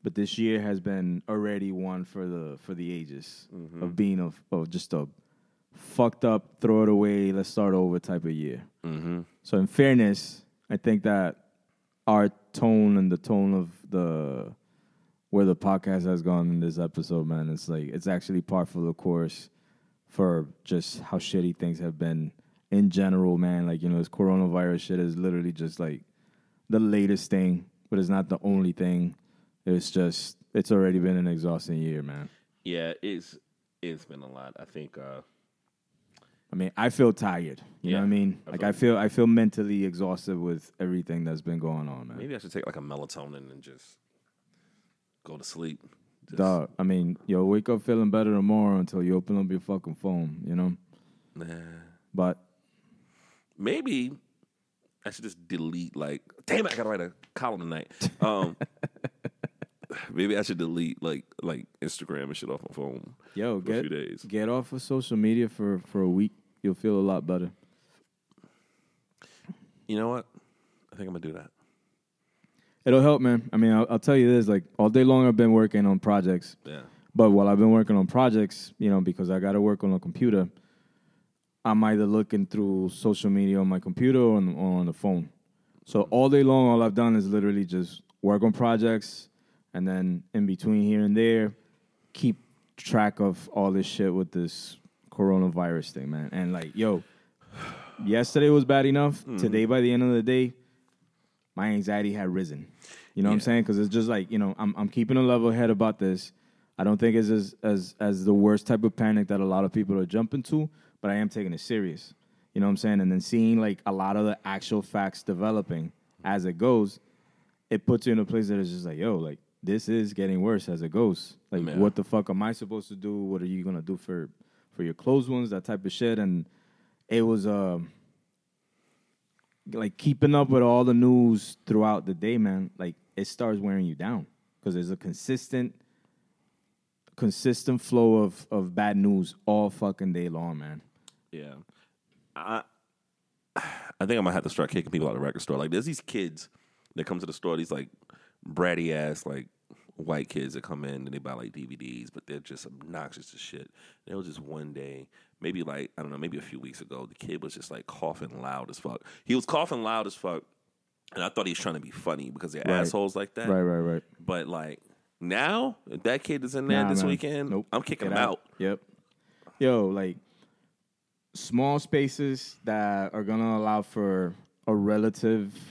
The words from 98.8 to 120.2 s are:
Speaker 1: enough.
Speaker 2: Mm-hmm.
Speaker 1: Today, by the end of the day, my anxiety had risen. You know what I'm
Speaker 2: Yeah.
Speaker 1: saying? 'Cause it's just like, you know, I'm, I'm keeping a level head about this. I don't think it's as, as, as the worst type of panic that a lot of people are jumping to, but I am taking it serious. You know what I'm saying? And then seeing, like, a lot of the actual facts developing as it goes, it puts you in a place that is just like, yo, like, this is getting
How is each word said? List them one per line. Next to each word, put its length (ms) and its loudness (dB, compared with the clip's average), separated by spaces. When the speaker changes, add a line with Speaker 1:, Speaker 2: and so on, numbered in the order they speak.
Speaker 1:
enough. 340 2
Speaker 2:
Mm-hmm. 160 -10
Speaker 1:
Today, 280 2
by 160 2
the 120 4
end 100 2
of 100 4
the 100 2
day, 300 2
my 120 -2
anxiety 440 0
had 160 -4
risen. 400 -6
You 80 -2
know 80 4
what 40 4
I'm 60 2
Speaker 2:
Yeah. 40 -12
Speaker 1:
saying? 200 2
'Cause 140 2
it's 120 2
just 180 0
like, 220 -2
you 80 -2
know, 200 0
I'm, 200 -2
I'm 100 -2
keeping 280 0
a 60 4
level 280 4
head 200 2
about 280 2
this. 340 -2
I 60 0
don't 140 4
think 180 4
it's 140 4
as, 320 0
as, 380 -2
as 240 -2
the 100 4
worst 320 4
type 180 0
of 120 2
panic 320 2
that 120 0
a 40 0
lot 200 0
of 80 -2
people 260 0
are 80 0
jumping 380 -2
to, 240 -2
but 100 -2
I 60 0
am 120 0
taking 240 -6
it 80 -8
serious. 540 -4
You 60 0
know 60 4
what 60 4
I'm 60 2
saying? 220 2
And 120 2
then 80 2
seeing, 400 2
like, 260 -2
a 60 -2
lot 240 -2
of 100 2
the 180 -2
actual 380 -4
facts 400 -4
developing 720 -4
as 220 -2
it 120 -4
goes, 400 2
it 180 -2
puts 200 2
you 60 2
in 60 4
a 60 2
place 240 -2
that 100 0
is 120 -2
just 160 -10
like, 120 -8
yo, 180 0
like, 220 -6
this 280 -2
is 240 0
getting 260 0